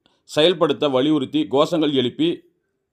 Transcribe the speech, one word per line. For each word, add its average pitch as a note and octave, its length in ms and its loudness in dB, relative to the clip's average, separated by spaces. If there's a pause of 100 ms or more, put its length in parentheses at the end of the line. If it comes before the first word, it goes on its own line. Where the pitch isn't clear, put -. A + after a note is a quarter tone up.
(300)
செயல்படுத்த D3+ 600 0
வலியுறுத்தி C#3+ 600 0
கோஷங்கள் D3+ 420 0
எழுப்பி C3 340 -2 (640)